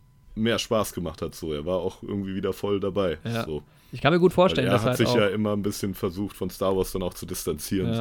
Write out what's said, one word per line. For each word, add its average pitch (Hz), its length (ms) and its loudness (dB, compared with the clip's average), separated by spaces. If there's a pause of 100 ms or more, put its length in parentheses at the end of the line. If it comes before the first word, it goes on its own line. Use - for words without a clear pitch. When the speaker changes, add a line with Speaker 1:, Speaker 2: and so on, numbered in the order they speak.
(340)
Speaker 1:
mehr 110 240 0
Spaß - 360 0
gemacht 85 260 -6
hat. 80 140 -6
So. 80 180 -6
Er 73 140 -4
war 90 140 0
auch 92 220 -6
irgendwie 98 320 -4
wieder 95 200 -2
voll 101 260 -2
dabei. 92 440 0
Speaker 2:
Ja. 113 200 -4
Speaker 1:
So. 76 180 -6 (280)
Speaker 2:
Ich 127 100 -12
kann 151 140 4
mir 180 40 4
gut 175 140 6
vorstellen, 175 360 4
Speaker 1:
Weil 98 40 4
er - 40 6
Speaker 2:
dass 104 80 2
Speaker 1:
hat 131 40 4
Speaker 2:
halt 127 100 2
Speaker 1:
sich 117 100 4
Speaker 2:
auch 123 80 4
Speaker 1:
ja 107 120 6
immer 104 260 0
ein 101 80 -2
bisschen 101 320 -2
versucht, 95 400 -4
von 95 140 -4
Star 95 260 0
Wars 92 180 2
dann 92 100 -4
auch 90 100 -2
zu - 140 -12
distanzieren. 92 640 -2
Speaker 2:
Ja. 113 80 0